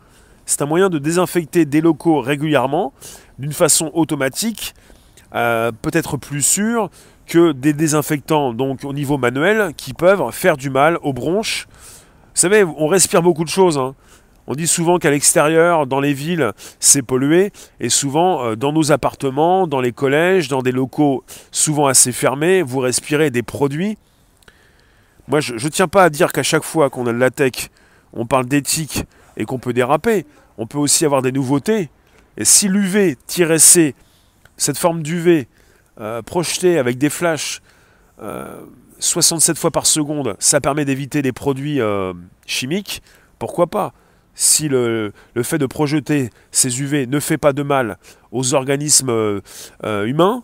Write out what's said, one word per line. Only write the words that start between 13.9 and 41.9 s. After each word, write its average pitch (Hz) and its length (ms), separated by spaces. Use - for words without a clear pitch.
On 123 80
dit 160 140
souvent 175 300
qu'à 165 120
l'extérieur, 160 800
dans 135 100
les 143 140
villes, 143 400
c'est - 240
pollué, 147 500
et 120 80
souvent, 143 560
euh, 113 100
dans 135 180
nos 156 200
appartements, 147 760
dans 139 140
les 123 100
collèges, 156 560
dans 131 160
des 127 80
locaux 131 540
souvent 151 360
assez 127 260
fermés, 147 500
vous 127 160
respirez 135 540
des 120 100
produits. 143 560
Moi, 147 140
je, 123 180
je 117 80
tiens 165 220
pas 190 160
à 165 60
dire 151 200
qu'à 143 140
chaque 156 180
fois 151 280
qu'on 123 180
a 117 40
de 120 60
la 127 120
tech, - 400
on 117 140
parle 131 200
d'éthique 139 580
et 107 80
qu'on 127 140
peut 123 140
déraper. 151 520
On 113 80
peut 143 120
aussi 147 260
avoir 139 160
des 127 120
nouveautés. 143 580
Et 104 80
si - 240
l'U 196 180
V 180 400
tiret 165 320
C, 147 360
cette - 220
forme 170 240
d'U 160 160
V, 165 300
euh, 113 220
projetée 175 560
avec 123 200
des 143 120
flashs, 165 500
euh, 95 380
soixante-sept 165 600
fois 165 140
par 151 140
seconde, 143 520
ça 147 220
permet 147 240
d'éviter 139 360
des 131 120
produits, 139 480
euh, 98 340